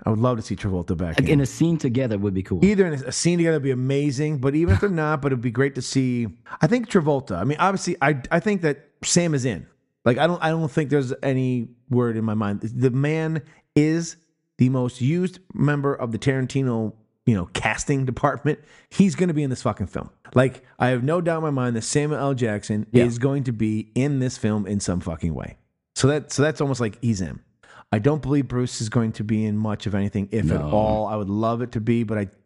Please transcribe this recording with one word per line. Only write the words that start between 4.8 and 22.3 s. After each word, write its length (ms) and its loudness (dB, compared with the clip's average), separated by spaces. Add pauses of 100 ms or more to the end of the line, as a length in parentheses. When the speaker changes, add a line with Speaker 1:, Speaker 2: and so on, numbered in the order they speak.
Speaker 1:
they're 80 0
not, 320 0
but 100 0
it'd 100 -2
be 100 -2
great 240 0
to 60 -6
see. 460 0 (340)
I 60 4
think 220 2
Travolta. 500 0
I 60 -2
mean, 140 0
obviously, 420 0
I, 200 2 (100)
I 100 2
think 220 0
that 260 -2 (160)
Sam 280 2
is 120 0
in. 200 -4 (380)
Like, 140 4
I 100 2
don't, 160 0
I 60 2
don't 200 0
think 200 0
there's 240 2 (100)
any 460 0 (200)
word 280 2
in 80 -2
my 80 0
mind. 280 0
The 300 0
man 500 -2 (320)
is 440 2 (400)
the 100 4
most 320 -2
used 400 0 (140)
member 420 0
of 160 -6
the 80 -4
Tarantino, 760 -2 (320)
you 100 4
know, 180 0
casting 520 0
department. 540 -2 (300)
He's 260 2
gonna 180 0
be 100 0
in 60 -2
this 120 -4
fucking 260 -2
film. 220 -8 (240)
Like, 300 2 (160)
I 100 2
have 140 0
no 180 0
doubt 160 0
in 60 -4
my 80 0
mind 240 0
that 80 -4
Samuel 360 0
L. 140 0